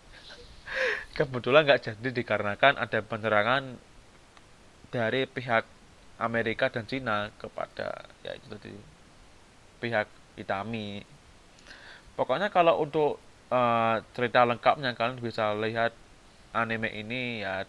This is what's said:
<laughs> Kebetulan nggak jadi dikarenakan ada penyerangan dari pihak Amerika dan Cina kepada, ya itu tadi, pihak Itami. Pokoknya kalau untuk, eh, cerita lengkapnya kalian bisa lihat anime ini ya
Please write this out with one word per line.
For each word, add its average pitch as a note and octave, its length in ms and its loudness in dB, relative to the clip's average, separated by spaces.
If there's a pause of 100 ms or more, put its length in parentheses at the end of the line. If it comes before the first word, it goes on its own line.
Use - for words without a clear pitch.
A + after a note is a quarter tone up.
(460)
<laughs> - 720 -6
Kebetulan C3+ 480 4
nggak C3+ 160 4
jadi A2+ 320 -6
dikarenakan G#2+ 640 2
ada A2+ 240 -2
penyerangan A2+ 720 0 (1160)
dari B2 320 0
pihak A#2+ 400 0 (560)
Amerika A2+ 480 0
dan A2+ 160 -6
Cina G#2+ 560 -4
kepada, - 640 -8 (160)
ya G1+ 160 -10
itu - 120 -20
tadi, G#2 240 -14 (1080)
pihak A#2 280 0 (280)
Itami. G#2 640 -6 (1200)
Pokoknya D3+ 320 0
kalau E3+ 320 6
untuk, D3+ 340 0 (300)
eh, A#2 480 4 (180)
cerita B2 300 4
lengkapnya A#2+ 500 2
kalian A#2+ 300 -2
bisa A2 320 0
lihat A2+ 400 -2 (560)
anime A2+ 400 -2
ini A#2 540 -6
ya F#2+ 240 -4